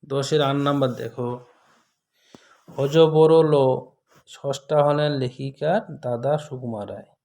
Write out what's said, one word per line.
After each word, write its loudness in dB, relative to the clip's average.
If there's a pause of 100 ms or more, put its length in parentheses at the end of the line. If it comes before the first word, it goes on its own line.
দশের -2
আট 0
নাম্বার 0
দেখো, -10 (1300)
হযবরল 4 (720)
স্রষ্টা -2
হলেন 0
লেখিকার -4
দাদা -4
সুকুমার -10
রায়। -16 (180)